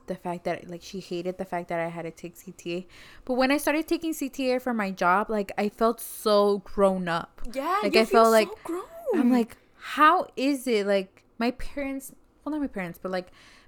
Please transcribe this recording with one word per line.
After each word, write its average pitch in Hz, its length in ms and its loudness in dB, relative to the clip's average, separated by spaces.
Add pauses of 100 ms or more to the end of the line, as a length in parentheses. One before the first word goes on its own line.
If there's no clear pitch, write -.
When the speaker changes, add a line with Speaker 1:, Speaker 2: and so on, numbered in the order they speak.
Speaker 1:
the 185 80 -6
fact 180 300 -8
that, 170 220 -4
like, 175 140 -14
she - 180 -12
hated 180 380 -6
the 185 80 -8
fact 175 240 -6
that 170 100 -2
I 165 100 -4
had 170 160 -10
to 160 60 -8
take 170 240 -16
C - 160 -18
T 170 240 -8
A. 180 120 -8 (360)
But 254 120 -4
when 254 160 2
I 294 60 2
started 302 300 0
taking 320 260 -2
C 277 160 -6
T 254 220 -2
A 254 80 0
for 247 140 -4
my 208 160 -2
job, 185 400 2
like, 214 300 -2
I 208 100 0
felt 226 320 0
so 208 640 2
grown 190 420 0
up. - 320 -4 (140)
Speaker 2:
Yeah, 330 300 -2
Speaker 1:
Like, 302 100 0
Speaker 2:
you 220 80 6
Speaker 1:
I 226 40 4
Speaker 2:
feel 226 180 6
Speaker 1:
felt 226 80 6
like, 220 160 6
Speaker 2:
so 427 160 -14
grown. 349 200 -8 (300)
Speaker 1:
I'm 254 180 4
like, 240 260 2 (200)
"How 311 480 2 (100)
is 262 300 -2
it?" 214 220 0
Like, 196 360 -2 (140)
my 240 140 0
parents, 269 600 -8 (300)
well, 294 100 -6
not 302 80 -2
my 269 60 -2
parents, 175 320 -8
but, 185 120 -8
like, 185 160 -4 (400)